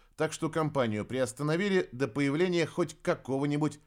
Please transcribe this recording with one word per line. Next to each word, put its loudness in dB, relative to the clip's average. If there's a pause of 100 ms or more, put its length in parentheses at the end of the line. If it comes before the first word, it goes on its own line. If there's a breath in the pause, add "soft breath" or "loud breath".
(160 soft breath)
так 0
что -4
компанию 0
приостановили 0
до -2
появления 2
хоть -4
какого-нибудь 0